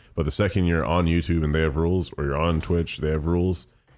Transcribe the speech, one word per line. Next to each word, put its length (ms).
But 100
the 60
second 340
you're 200
on 200
YouTube 380
and 100
they 80
have 140
rules, 420
or 60
you're 120
on 260
Twitch, 360
they 140
have 160
rules, 400